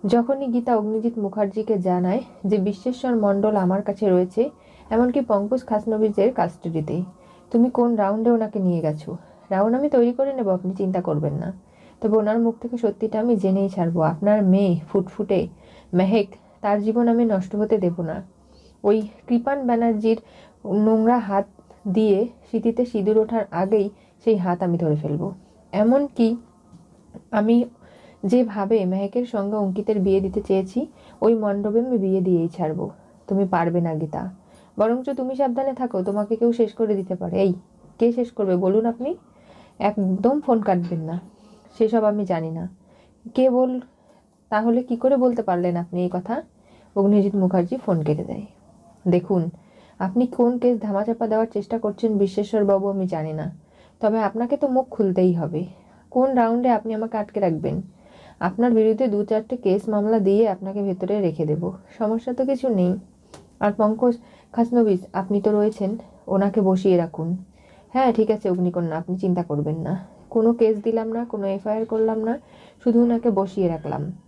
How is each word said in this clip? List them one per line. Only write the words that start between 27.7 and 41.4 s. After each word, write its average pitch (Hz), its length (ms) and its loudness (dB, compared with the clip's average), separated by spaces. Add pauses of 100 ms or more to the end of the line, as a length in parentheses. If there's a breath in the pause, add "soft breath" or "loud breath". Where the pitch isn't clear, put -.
যেভাবে 208 640 2
মেহেকের 196 400 -2
সঙ্গে 208 320 -4
অঙ্কিতের 208 420 -2
বিয়ে 190 200 2
দিতে 190 220 -4
চেয়েছি, 190 380 -2 (420 loud breath)
ওই 226 140 4
মণ্ডপে 202 440 0
আমি 247 180 0
বিয়ে 190 240 0
দিয়েই 175 260 2
ছাড়বো। 170 380 -4 (400 soft breath)
তুমি 196 200 0
পারবে 170 360 0
না 170 140 -2
গীতা, 156 280 -6 (540 soft breath)
বরঞ্চ 233 320 0
তুমি 262 260 -4
সাবধানে 262 380 0
থাকো, 247 300 -4
তোমাকে 208 320 -2
কেউ 233 180 2
শেষ 226 200 0
করে 214 220 -2
দিতে 190 200 -4
পারে।" 180 260 -6
"এই, 185 120 4 (440)
কে 233 140 2
শেষ 240 200 -2
করবে 185 260 0
বলুন 190 280 2
আপনি? 233 240 -4 (720 loud breath)
একদম 202 600 0
ফোন 247 200 2
কাটবেন 175 400 -2
না, 160 140 -6 (580 loud breath)